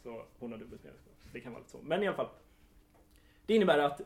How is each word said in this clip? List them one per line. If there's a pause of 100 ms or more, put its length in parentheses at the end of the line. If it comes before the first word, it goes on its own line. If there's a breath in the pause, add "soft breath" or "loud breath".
Så (160)
hon
har
dubbelt
medlemskap. (180)
Det
kan
vara
lite
så.
Men
i
alla
fall. (1200 soft breath)
Det
innebär
att